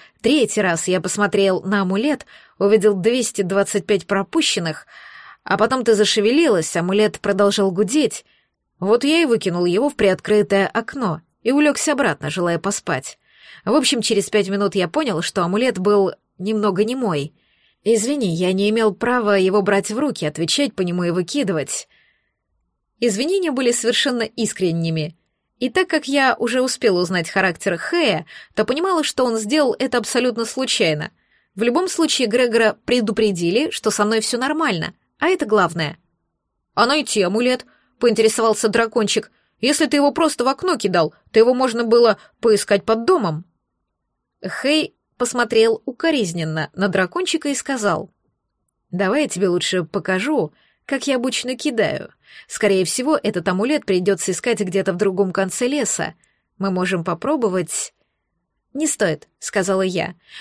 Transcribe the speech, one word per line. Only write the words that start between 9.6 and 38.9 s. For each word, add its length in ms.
его 220
в 60
приоткрытое 720
окно", 540
и 100
улегся 400
обратно, 380
желая 280
поспать. 600
В 80
общем, 280
через 280
пять 180
минут 260
я 140
понял, 340
что 200
амулет 360
был 340
немного 460
не 120
мой. 380
Извини, 520
я 180
не 180
имел 240
права 440
его 240
брать 280
в 80
руки, 260
отвечать 500
по 80
нему 220
и 60
выкидывать. 760
Извинения 540
были 200
совершенно 500
искренними. 960
И 100
так 180
как 200
я 300
уже 240
успела 380
узнать 300
характер 480
Хэя, 480
то 100
понимала, 400
что 200
он 140
сделал 400
это 200
абсолютно 460
случайно. 640
В 80
любом 260
случае, 400
Грегора 560
предупредили, 880
что 200
со 140
мной 160
все 160
нормально, 580
а 100
это 180
главное. 520
"А 120
найти 360
амулет?" — 420
поинтересовался 680
дракончик. 640